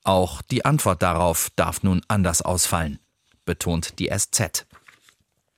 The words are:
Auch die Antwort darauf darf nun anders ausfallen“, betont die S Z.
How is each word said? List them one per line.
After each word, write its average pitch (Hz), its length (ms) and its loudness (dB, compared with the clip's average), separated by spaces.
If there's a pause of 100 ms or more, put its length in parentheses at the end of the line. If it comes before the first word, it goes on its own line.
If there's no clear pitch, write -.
Auch 92 400 2
die - 220 -4
Antwort 135 380 2
darauf 85 520 2
darf 85 300 -2
nun 90 240 4
anders 90 340 2
ausfallen“, 85 560 -2 (460)
betont 85 560 -4
die - 80 -2
S - 240 -4
Z. - 340 -4 (920)